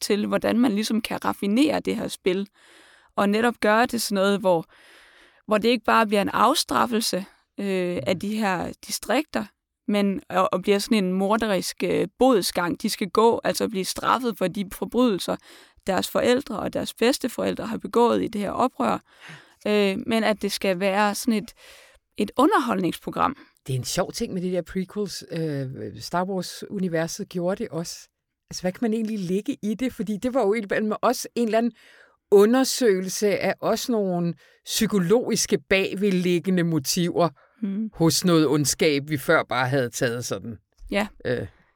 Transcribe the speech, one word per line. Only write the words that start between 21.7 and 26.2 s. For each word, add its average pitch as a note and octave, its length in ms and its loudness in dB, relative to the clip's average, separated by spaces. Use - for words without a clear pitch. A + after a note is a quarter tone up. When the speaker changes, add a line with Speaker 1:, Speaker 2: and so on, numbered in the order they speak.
Speaker 1:
et G#3 200 -2
underholdningsprogram. F#3+ 1000 0
Speaker 2:
Det C3+ 80 -4
er - 20 0
en A#2+ 80 -4
sjov - 260 -2
ting - 220 -6
med F#3 80 -4
de F3+ 100 -4
der F3+ 100 -2
prequels. F#3+ 720 -6
Øh, C3+ 720 -6
Star F3 240 -4